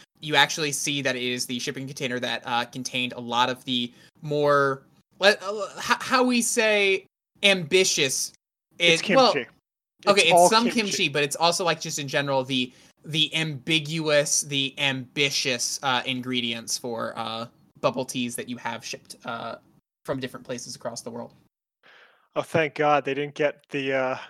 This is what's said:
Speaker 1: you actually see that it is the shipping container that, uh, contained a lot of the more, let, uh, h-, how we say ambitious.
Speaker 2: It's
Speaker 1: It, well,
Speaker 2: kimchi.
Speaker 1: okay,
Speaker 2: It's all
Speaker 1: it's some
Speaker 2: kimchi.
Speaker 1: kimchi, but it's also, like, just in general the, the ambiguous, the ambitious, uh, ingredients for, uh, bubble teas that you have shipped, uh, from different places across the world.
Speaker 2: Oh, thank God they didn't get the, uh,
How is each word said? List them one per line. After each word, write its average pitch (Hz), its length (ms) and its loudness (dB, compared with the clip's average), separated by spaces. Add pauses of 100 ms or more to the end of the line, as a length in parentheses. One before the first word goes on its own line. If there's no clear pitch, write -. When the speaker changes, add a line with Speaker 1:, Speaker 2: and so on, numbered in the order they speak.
(200)
Speaker 1:
you 151 160 -4
actually 147 360 2
see 143 320 -2
that 127 120 0
it 123 60 -8
is 123 240 -4
the 123 140 -6
shipping 139 260 -8
container 131 340 -6
that, 120 240 -4
uh, 120 220 -2
contained 123 480 -6
a - 60 -14
lot 120 320 2
of 123 140 -8
the 120 280 -4 (300)
more, 143 580 2 (380)
let, 202 240 4
uh, 202 240 -6 (100)
h-, 220 240 -2
how 254 220 2
we 247 180 2
say 208 640 2 (380)
ambitious. 180 920 2 (460)
Speaker 2:
It's 170 280 4
Speaker 1:
It, 208 80 2
well, 247 160 6
Speaker 2:
kimchi. 131 180 -2 (580)
Speaker 1:
okay, 202 160 6
Speaker 2:
It's 165 80 4
all 175 160 10
Speaker 1:
it's 220 80 4
some 233 80 4
Speaker 2:
kimchi. 233 180 0
Speaker 1:
kimchi, 190 280 0
but 147 120 0
it's 143 140 -2
also, 170 280 2
like, 165 160 0
just 156 200 -8
in 143 80 -6
general 139 360 0
the, 127 300 -2 (320)
the 156 300 -2
ambiguous, 156 1040 0
the 139 380 -2
ambitious, 135 1040 -2
uh, 127 220 0
ingredients 120 680 -6
for, 117 400 -8
uh, 113 300 -8 (360)
bubble 131 220 0
teas 120 320 -6
that 120 140 -10
you 120 80 -8
have 117 260 -8
shipped, - 420 -14
uh, 117 320 -8 (460)
from 139 160 -4
different 123 240 -10
places - 320 -10
across 120 260 -10
the 117 100 -12
world. 117 240 -14 (1000)
Speaker 2:
Oh, 151 60 -2
thank 156 320 0
God 147 320 4
they 139 80 -2
didn't 143 220 -6
get 147 340 0
the, 135 240 -4
uh, 131 240 0 (120)